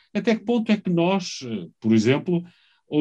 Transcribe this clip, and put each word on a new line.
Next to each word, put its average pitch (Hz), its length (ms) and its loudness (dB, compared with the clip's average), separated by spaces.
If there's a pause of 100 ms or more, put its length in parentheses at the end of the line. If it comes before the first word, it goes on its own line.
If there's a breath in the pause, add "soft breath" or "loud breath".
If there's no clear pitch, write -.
(140 loud breath)
até 220 220 0
que 226 80 -12
ponto 233 280 -2
é 208 60 4
que 196 120 -6
nós, 180 560 0
eh, 104 220 -8 (120)
por 110 140 2
exemplo, 147 500 2 (480 loud breath)
ao 151 100 0